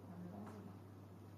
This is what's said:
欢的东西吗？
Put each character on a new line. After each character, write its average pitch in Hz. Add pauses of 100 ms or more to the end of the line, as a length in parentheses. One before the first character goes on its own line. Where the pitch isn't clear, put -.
欢 175
的 175
东 202
西 208 (160)
吗？ - (640)